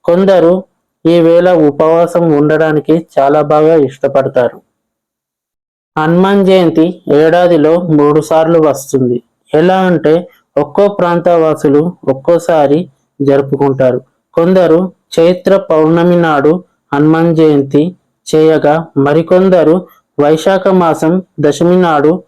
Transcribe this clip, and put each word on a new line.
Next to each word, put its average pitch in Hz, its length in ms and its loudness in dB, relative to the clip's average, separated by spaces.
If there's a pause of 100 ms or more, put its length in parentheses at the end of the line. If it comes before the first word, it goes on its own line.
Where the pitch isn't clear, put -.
కొందరు 180 600 2 (420)
ఈ 170 140 2
వేళ 170 340 2
ఉపవాసం 165 840 0
ఉండడానికి 156 720 -2 (120)
చాలా 143 220 0
బాగా 156 340 0
ఇష్టపడతారు. 135 880 -2 (1400)
హనుమాన్ 185 460 0
జయంతి 180 560 0 (120)
ఏడాదిలో 160 680 2
మూడు 151 420 0
సార్లు 160 460 0
వస్తుంది. 131 560 -4 (300)
ఎలా 180 260 0
అంటే 175 480 0 (300)
ఒక్కో 147 300 -2
ప్రాంతవాసులు 170 1040 0 (100)
ఒక్కోసారి 156 840 -2 (320)
జరుపుకుంటారు. 135 800 -2 (320)
కొందరు 175 580 0 (280)
చైత్ర 180 380 0
పౌర్ణమి 170 580 0
నాడు 160 480 0 (300)
హనుమాన్ 160 420 0
జయంతి 151 600 0 (400)
చేయగా, 156 520 0 (100)
మరికొందరు 170 880 0 (320)
వైశాఖ 160 480 0
మాసం 180 560 0 (160)
దశమి 151 360 0
నాడు 165 520 0